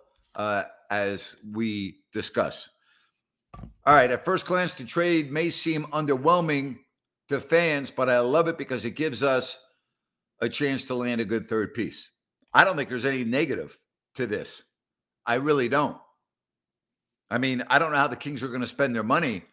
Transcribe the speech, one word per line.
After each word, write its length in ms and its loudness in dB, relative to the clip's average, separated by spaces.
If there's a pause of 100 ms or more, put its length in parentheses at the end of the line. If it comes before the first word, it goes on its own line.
(360)
uh, 280 -2 (260)
as 480 -4 (160)
we 460 -4 (120)
discuss. 580 -4 (1160)
All 80 6
right. 160 8
At 160 -2
first 220 -2
glance, 260 -2
the 100 -12
trade 480 0
may 180 0
seem 380 -2
underwhelming 880 2 (500)
to 120 -2
fans, 520 2
but 180 0
I 120 6
love 260 4
it 100 -4
because 280 -4
it 60 -4
gives 300 -4
us 380 0 (800)
a 100 0
chance 360 -2
to 100 -4
land 260 -2
a 40 -2
good 200 -4
third 280 -2
piece. 360 -8 (440)
I 100 8
don't 140 4
think 120 -4
there's 160 -4
any 180 -2
negative 540 -2 (380)
to 100 -2
this. 380 -6 (640)
I 100 0
really 340 2
don't. 280 0 (1300)
I 80 -2
mean, 320 -2
I 100 6
don't 120 0
know 60 0
how 100 4
the 80 -4
Kings 260 -8
are 60 -6
gonna 180 -4
spend 300 0
their 80 -2
money, 500 0